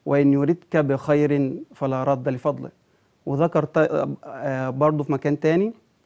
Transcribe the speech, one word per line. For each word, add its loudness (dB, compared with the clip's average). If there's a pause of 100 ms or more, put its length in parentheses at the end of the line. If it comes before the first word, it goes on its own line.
وإن 4
يردك 0
بخير 2 (200)
فلا -4
رد 0
لفضله". -4 (560)
وذكر 0
ط-، 0 (160)
آه، -6
برضه 0
في -4
مكان -2
تاني 2 (340)